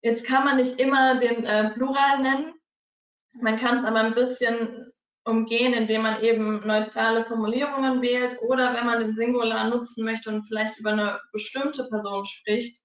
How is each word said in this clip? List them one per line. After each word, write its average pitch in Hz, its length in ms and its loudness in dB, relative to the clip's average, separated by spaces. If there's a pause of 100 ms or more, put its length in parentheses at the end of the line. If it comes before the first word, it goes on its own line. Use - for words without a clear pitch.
Jetzt 233 240 0
kann 269 200 2
man 269 120 2
nicht 254 240 0
immer 262 380 4
den, 233 260 0
äh, 214 260 2
Plural 269 480 2
nennen. 269 340 0 (880)
Man 220 180 0
kann 254 180 2
es 247 80 -2
aber 220 140 2
ein 226 140 2
bisschen 233 800 -2 (340)
umgehen, 226 480 2
indem 220 300 0
man 214 180 0
eben 214 460 0
neutrale 226 580 0
Formulierungen 254 760 -2
wählt 247 400 0
oder 254 320 2
wenn 240 120 -2
man 233 140 0
den 220 160 -2
Singular 226 540 0
nutzen 240 340 -4
möchte 220 260 -4
und 214 140 -4
vielleicht 220 340 -4
über 214 140 -2
eine 208 280 0 (120)
bestimmte 269 580 -4
Person 202 360 -4
spricht 240 600 -4